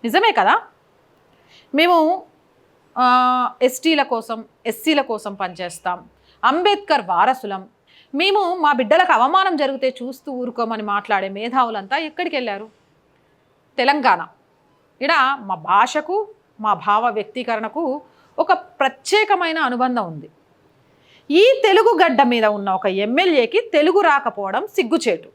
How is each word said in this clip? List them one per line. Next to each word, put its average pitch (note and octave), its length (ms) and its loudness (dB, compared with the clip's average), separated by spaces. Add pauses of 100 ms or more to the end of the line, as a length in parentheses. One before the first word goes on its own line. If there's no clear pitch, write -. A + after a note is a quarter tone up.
నిజమే F#4 280 2
కదా, G3+ 300 2 (1120)
మేము, E4+ 520 2 (720)
ఆ, B3+ 640 2
ఎస్టీల C#4+ 400 0
కోసం, A3+ 420 -6 (220)
ఎస్సీల C#4 340 0
కోసం G#3+ 340 -8
పనిచేస్తాం, F3+ 760 -8 (360)
అంబేద్కర్ E4+ 600 2
వారసులం, F#3+ 640 -2 (460)
మేము F#4 420 0
మా D4+ 160 2
బిడ్డలకు C#4+ 400 2
అవమానం E4 440 2
జరిగితే C4+ 320 -2 (140)
చూస్తూ C4 300 -12
ఊరుకోమని A#3+ 500 -6
మాట్లాడే G3+ 460 -2
మేధావులంతా A3+ 680 -4
ఎక్కడికి D#4+ 400 -6
వెళ్ళారు? A3 340 -6 (1080)
తెలంగాణ. A#3+ 480 2 (760)
ఈడ D4 100 0 (260)
మా G3 160 -8
భాషకు, D4 760 0 (320)
మా G#3+ 140 0
భావ G#3 360 0
వ్యక్తీకరణకు A#3+ 920 -6 (360)
ఒక F4 140 0
ప్రత్యేకమైన F4+ 1040 -2
అనుబంధం B3 480 -2
ఉంది. D#3+ 240 -14 (1000)
ఈ A#4 360 4
తెలుగు G#4+ 380 4
గడ్డ C#4 180 2
మీద A#3+ 220 2
ఉన్న G#3 260 0
ఒక F#3+ 160 -2
ఎమ్మెల్యేకి B3+ 840 0
తెలుగు E4+ 280 2
రాకపోవడం C4+ 680 0
సిగ్గుచేటు. A#3 680 -2